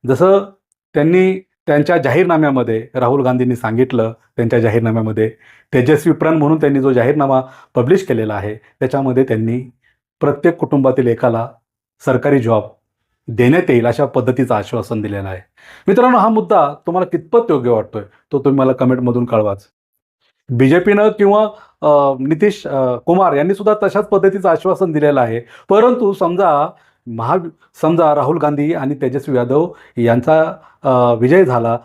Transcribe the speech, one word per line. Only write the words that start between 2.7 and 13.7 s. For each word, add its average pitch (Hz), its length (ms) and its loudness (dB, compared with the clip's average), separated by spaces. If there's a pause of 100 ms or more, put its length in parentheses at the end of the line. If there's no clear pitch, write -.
राहुल 127 260 0
गांधींनी 127 340 0
सांगितलं 117 580 -2 (240)
त्यांच्या 120 220 0
जाहीरनाम्यामध्ये, 110 720 0 (440)
तेजस्वी 151 400 2
प्रण 160 240 0
म्हणून 151 200 2
त्यांनी 139 220 0
जो 135 120 0
जाहीरनामा 131 500 0 (340)
पब्लिश 156 300 0
केलेला 110 280 -4
आहे, 104 220 -8
त्याच्यामध्ये 131 680 -4
त्यांनी 120 480 -4 (480)
प्रत्येक 147 380 0
कुटुंबातील 131 500 0
एकाला 117 420 -2 (560)
सरकारी 139 340 0
जॉब 113 240 0 (640)
देण्यात 123 420 2
येईल 120 160 2